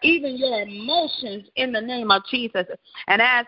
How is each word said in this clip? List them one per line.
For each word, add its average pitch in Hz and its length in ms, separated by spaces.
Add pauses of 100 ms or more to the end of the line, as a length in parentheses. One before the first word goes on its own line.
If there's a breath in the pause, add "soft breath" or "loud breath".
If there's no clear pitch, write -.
even 285 340
your 254 240
emotions 208 840 (100)
in 254 160
the 220 80
name 233 320
of 196 180
Jesus. 226 360 (420 loud breath)
And 208 140
as 240 260